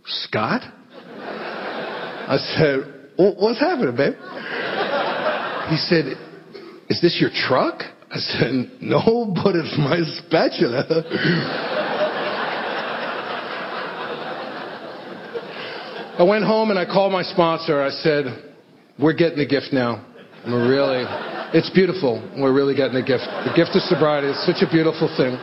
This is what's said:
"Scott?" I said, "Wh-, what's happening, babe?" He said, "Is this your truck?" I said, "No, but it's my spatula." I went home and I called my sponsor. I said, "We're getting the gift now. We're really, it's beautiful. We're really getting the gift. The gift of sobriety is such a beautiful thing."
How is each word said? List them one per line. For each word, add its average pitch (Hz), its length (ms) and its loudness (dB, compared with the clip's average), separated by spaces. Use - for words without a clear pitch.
"Scott?" - 580 -2
I - 1700 -8
said, 139 240 4
"Wh-, 180 240 4
what's 220 200 2
happening, 254 360 0
babe?" 147 200 2
He 156 80 2
said, 147 400 0
"Is - 100 0
this 170 220 4
your 123 80 4
truck?" 196 360 2
I - 60 -8
said, - 540 0
"No, 220 540 2
but 196 200 4
it's 160 220 -2
my 151 240 2
spatula." 151 680 2
I 175 60 6
went 208 200 4
home 220 280 2
and 190 80 2
I 175 60 0
called 196 260 2
my 185 120 0
sponsor. 165 600 2
I 135 80 0
said, 147 340 0
"We're 151 160 4
getting 160 240 2
the 143 80 2
gift 135 260 0
now. 120 300 0
We're 120 220 2
really, 135 340 4
it's 160 160 4
beautiful. 170 500 2
We're 135 160 4
really 139 220 4
getting 131 180 2
the 127 80 2
gift. 123 240 0
The - 300 -4
gift 170 200 4
of 175 60 6
sobriety 151 460 2
is 135 180 0
such 175 160 2
a 185 100 4
beautiful 160 360 4
thing." 127 260 2